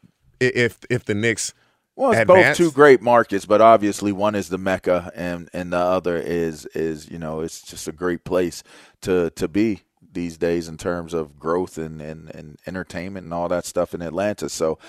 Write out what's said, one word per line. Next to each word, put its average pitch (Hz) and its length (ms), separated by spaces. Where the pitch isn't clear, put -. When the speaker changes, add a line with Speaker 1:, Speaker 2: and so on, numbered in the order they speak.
Speaker 1:
if, 123 400
if 123 160
the 107 100
Knicks 107 380
Speaker 2:
Well, 262 160
it's 151 100
Speaker 1:
advance. 147 360
Speaker 2:
both 170 100
two 147 60
great 135 280
markets, 113 440
but 104 160
obviously 104 500
one 101 240
is 92 140
the 92 80
mecca 92 580
and, 87 380
and 90 200
the 87 40
other 87 400
is, 82 500
is, 80 420
you 85 80
know, 80 240
it's 82 200
just - 260
a 85 40
great 87 320
place 90 400
to, 90 300
to - 160
be 98 340
these 87 260
days 85 300
in 80 100
terms 87 360
of 73 260
growth 87 380
and, 80 240
and, 78 320
and 78 320
entertainment 92 600
and 82 80
all 87 160
that 87 160
stuff - 280
in 85 80
Atlanta. 87 480
So 80 400